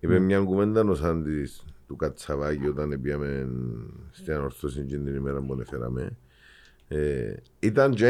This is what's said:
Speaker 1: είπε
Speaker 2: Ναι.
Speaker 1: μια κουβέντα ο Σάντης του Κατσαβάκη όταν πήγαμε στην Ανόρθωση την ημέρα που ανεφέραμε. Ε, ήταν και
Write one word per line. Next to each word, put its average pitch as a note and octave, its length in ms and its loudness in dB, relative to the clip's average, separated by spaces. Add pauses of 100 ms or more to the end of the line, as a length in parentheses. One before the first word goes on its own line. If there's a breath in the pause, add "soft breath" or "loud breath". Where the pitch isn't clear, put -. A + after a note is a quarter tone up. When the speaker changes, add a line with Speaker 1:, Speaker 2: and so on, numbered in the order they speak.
Speaker 1:
είπε E2 120 2
Speaker 2:
Ναι. F#2 60 8
Speaker 1:
μια F#2+ 220 6
κουβέντα G2+ 440 4
ο G2 100 4
Σάντης D#2 680 -2 (220)
του C#2+ 100 -12
Κατσαβάκη D2 680 -2
όταν D2 360 -2
πήγαμε C#2+ 460 -2 (640)
στην - 220 -8
Ανόρθωση C#2 520 -4
την C#2+ 220 -4
ημέρα C#2 340 -4
που C2+ 120 -6
ανεφέραμε. B1+ 640 -6 (760 soft breath)
Ε, C#2+ 400 -2 (260)
ήταν C3 360 4
και G#2+ 160 4